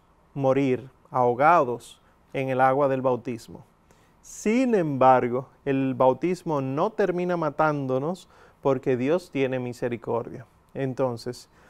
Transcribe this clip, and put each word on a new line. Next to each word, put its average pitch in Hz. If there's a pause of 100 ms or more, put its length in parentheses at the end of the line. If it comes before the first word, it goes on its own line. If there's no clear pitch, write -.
(340)
morir 131 (200)
ahogados 127 (320)
en 135
el 127
agua 135
del 131
bautismo. 120 (580)
Sin 240
embargo, 127 (180)
el 135
bautismo 139
no 143
termina 180
matándonos 147 (340)
porque 135
Dios 143
tiene 131
misericordia. 120 (280)
Entonces, 127 (200)